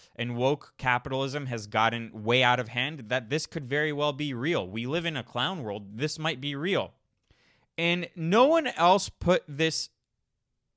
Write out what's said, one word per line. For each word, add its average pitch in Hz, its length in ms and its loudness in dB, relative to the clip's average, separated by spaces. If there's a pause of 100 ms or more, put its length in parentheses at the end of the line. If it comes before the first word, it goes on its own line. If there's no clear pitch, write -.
(160)
and 120 220 -4
woke 135 400 0
capitalism 131 720 -2
has 113 200 -6
gotten 113 560 0
way 123 200 4
out 123 180 4
of 110 80 -8
hand 127 380 -6
that 117 220 -2
this 151 160 -2
could 147 200 -10
very 147 260 -2
well 147 220 0
be 143 200 -4
real. 123 340 -2
We 113 200 -6
live 165 180 -4
in 156 120 -4
a 117 60 -6
clown 147 400 -4
world. 104 340 -8
This 147 200 -4
might 160 220 -4
be 143 160 -8
real. 143 380 -2 (840)
And 175 380 0
no 180 300 4
one 311 220 4
else 185 420 4
put 175 400 2
this 156 400 -2 (880)